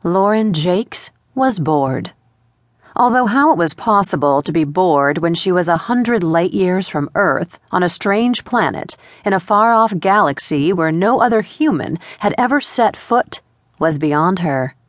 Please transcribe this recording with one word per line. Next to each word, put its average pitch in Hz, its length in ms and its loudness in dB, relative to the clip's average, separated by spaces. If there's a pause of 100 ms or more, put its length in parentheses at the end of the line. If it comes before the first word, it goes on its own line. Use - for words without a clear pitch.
Lauren 202 500 2
Jakes 180 560 -2 (240)
was 262 240 0
bored. 139 540 -2 (840)
Although 247 300 2
how 269 260 2
it 285 60 2
was 165 160 0
possible 151 680 0
to - 80 -6
be 160 120 0
bored 147 540 0
when 165 160 0
she 175 180 -2
was 180 160 0
a 170 80 2
hundred 233 480 -2
light 165 300 0
years 185 340 0
from 143 280 -4
Earth 170 420 -2 (140)
on 180 100 0
a 180 80 0
strange 220 560 -2
planet - 500 -2 (300)
in 196 80 0
a 190 60 0
far-off 220 600 2
galaxy 160 720 0
where 165 200 0
no 196 280 0
other 226 220 2
human 208 560 -2 (220)
had - 180 -2
ever 247 240 0
set - 340 0
foot - 460 -4 (380)
was 156 180 0
beyond 156 420 0
her. 135 360 -4 (140)